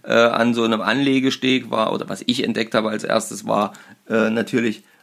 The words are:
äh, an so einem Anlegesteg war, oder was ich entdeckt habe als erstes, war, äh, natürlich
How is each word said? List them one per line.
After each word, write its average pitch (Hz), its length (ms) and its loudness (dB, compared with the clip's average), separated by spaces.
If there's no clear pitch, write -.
äh, - 120 -2
an 117 400 4
so 117 100 2
einem 113 160 2
Anlegesteg 131 920 0
war, 110 220 0
oder - 160 -4
was - 180 -8
ich 123 180 0
entdeckt 110 300 -2
habe 107 140 0
als 107 160 -6
erstes, 110 420 -4
war, 107 260 0
äh, 110 220 0
natürlich 113 520 -2